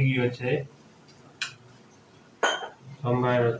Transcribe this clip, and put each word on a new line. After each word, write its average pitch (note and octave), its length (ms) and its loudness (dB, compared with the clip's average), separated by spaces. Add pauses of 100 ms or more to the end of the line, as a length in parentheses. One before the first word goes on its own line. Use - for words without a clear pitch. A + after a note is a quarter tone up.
ગયો B2+ 220 2 (100)
છે B2 140 -4 (2500)
સંભારો B2 580 2